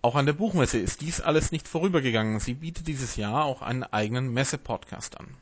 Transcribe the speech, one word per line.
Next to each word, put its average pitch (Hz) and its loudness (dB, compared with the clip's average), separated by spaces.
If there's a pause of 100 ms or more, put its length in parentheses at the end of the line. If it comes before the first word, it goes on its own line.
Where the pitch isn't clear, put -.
Auch 117 4
an 139 4
der 151 4
Buchmesse 175 2
ist - -2
dies 160 -6
alles 151 2
nicht 160 -6
vorübergegangen. 127 2
Sie 123 -4
bietet 160 -8
dieses 135 -4
Jahr 110 0
auch 135 -2
einen 127 -2
eigenen 117 0
Messe-Podcast - -4
an. - -14 (160)